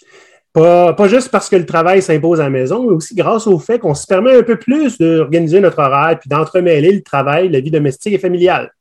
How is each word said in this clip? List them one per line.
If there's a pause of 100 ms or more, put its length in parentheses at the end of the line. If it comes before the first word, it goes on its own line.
(520)
Pas,
pas
juste
parce
que
le
travail
s'impose
à
la
maison,
mais
aussi
grâce
au
fait
qu'on
se
permet
un
peu
plus
d'organiser
notre
horaire
puis
d'entremêler
le
travail,
la
vie
domestique
et
familiale. (100)